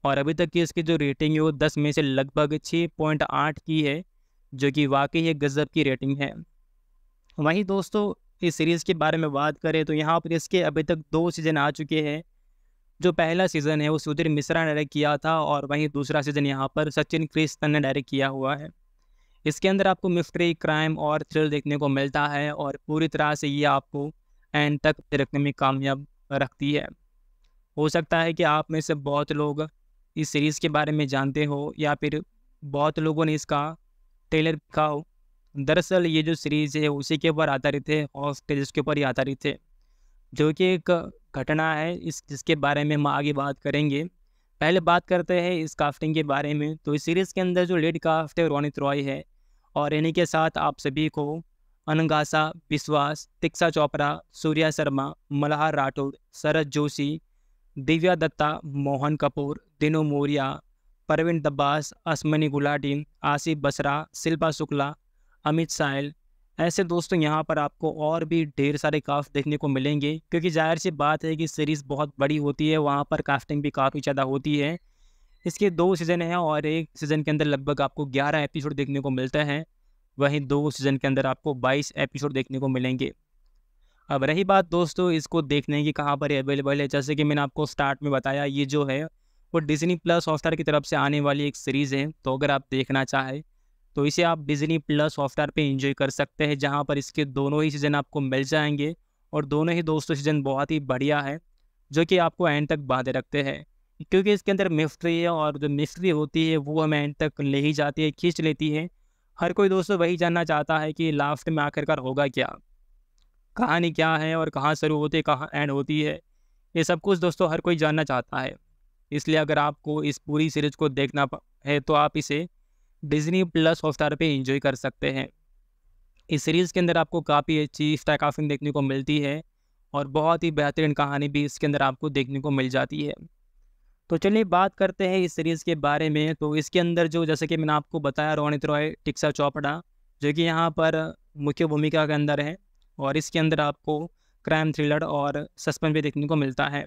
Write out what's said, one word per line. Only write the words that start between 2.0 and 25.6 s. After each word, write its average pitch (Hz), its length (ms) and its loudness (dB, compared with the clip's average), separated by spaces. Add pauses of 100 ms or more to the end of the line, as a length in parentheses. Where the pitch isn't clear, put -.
लगभग 143 580 0
छः 170 280 -2 (100)
पॉइंट 151 260 0
आठ 147 360 -2
की 156 220 0
है, 147 220 0 (500)
जो 139 180 2
कि 147 160 2
वाकई 139 400 2
एक 156 120 0
गज़ब 143 300 0
की 156 140 0
रेटिंग 135 340 0
है। 143 140 -4 (1040)
वहीं 160 280 2
दोस्तों, 196 480 -2 (280)
इस 170 140 0
सीरीज 165 280 2
के 185 120 0
बारे 156 220 2
में 156 140 0
बात 143 280 0
करें 160 260 0
तो 156 80 -2
यहाँ 156 260 2
पर 160 140 -4
इसके 175 300 0
अभी 156 200 0
तक 160 280 -2
दो 165 200 2
सीजन 160 260 0
आ 143 140 2
चुके 156 320 -2
हैं। 151 180 -4 (760)
जो 180 140 4
पहला 170 340 2
सीजन 151 340 0
है 151 80 2
वो 156 100 2
सुधीर 156 300 -2
मिश्रा 156 320 0
ने 160 40 2
डायरेक्ट 151 280 -2
किया 147 240 2
था 160 240 0
और 147 240 -2
वहीं 147 260 0
दूसरा 147 300 -2
सीजन 143 240 0
यहाँ 135 300 -2
पर 151 160 0
सचिन 156 340 -2
कृष्ण 156 420 -2
ने 151 120 2
डायरेक्ट 135 300 -2
किया 135 200 0
हुआ 135 260 -4
है। 151 140 -14 (760)
इसके 156 220 0
अंदर 190 200 4
आपको 185 220 0
मिस्ट्री, 170 460 0
क्राइम 156 440 0
और 151 240 0
थ्रिल 156 260 0
देखने 147 280 -2
को 143 120 0
मिलता 139 380 0
है 147 260 -2
और 147 240 -6 (100)
पूरी 156 200 0
तरह 151 280 0
से 151 120 -4
ये 143 180 0
आपको 143 460 0 (420)
एंड 147 280 2
तक 156 140 4 (200)
रखने 139 240 0
में 143 160 2
कामयाब 135 500 0 (280)